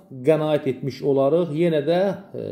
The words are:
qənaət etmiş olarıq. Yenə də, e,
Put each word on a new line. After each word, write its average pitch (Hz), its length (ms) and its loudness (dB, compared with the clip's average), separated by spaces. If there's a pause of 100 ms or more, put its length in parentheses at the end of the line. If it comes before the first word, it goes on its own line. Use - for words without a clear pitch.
(240)
qənaət 151 460 2
etmiş 127 320 -6
olarıq. 147 520 2
Yenə 160 300 0
də, 170 160 0 (320)
e, 120 200 -10